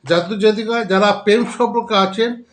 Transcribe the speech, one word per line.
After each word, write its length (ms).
জাতক 320
জাতিকা 480
যারা 280
প্রেম 320
সম্পর্কে 500
আছেন, 480